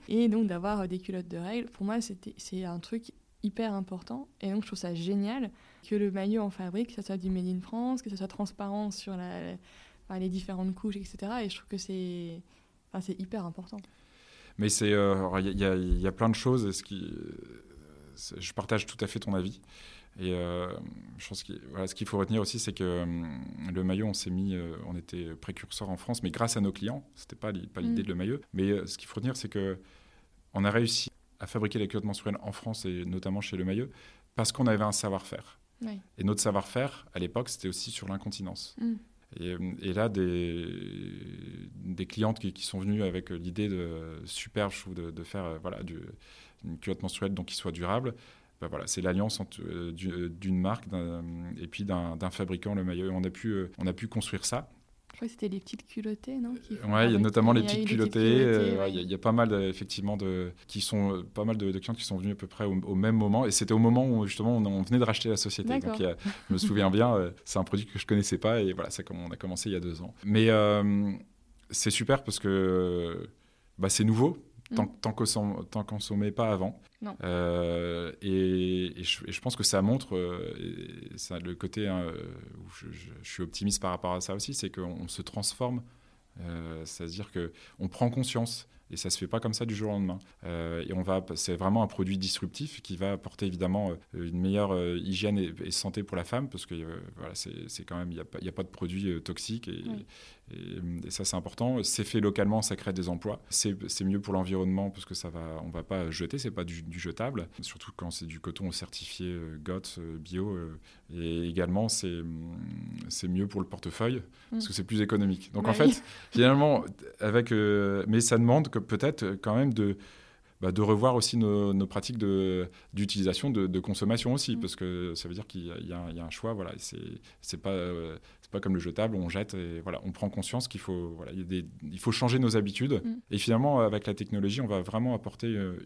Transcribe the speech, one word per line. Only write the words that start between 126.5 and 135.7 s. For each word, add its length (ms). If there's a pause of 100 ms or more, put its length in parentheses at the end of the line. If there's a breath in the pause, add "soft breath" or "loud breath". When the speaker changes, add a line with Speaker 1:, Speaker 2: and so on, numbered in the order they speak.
Speaker 2:
Voilà, 240
c'est, 180 (460 loud breath)
c'est 180
pas, 100
euh, 460 (240 loud breath)
c'est 100
pas 80
comme 160
le 60
jetable, 360
on 120
jette 260
et 260
voilà, 240
on 80
prend 180
conscience 360
qu'il 140
faut, 300
voilà, 220
il 60
y 40
a 20
des, 220 (180)
il 160
faut 100
changer 280
nos 180
habitudes. 480
Speaker 1:
Mm. 100 (160)
Speaker 2:
Et 80
finalement, 420
avec 260
la 80
technologie, 480
on 40
va 140
vraiment 340
apporter, 340
euh, 380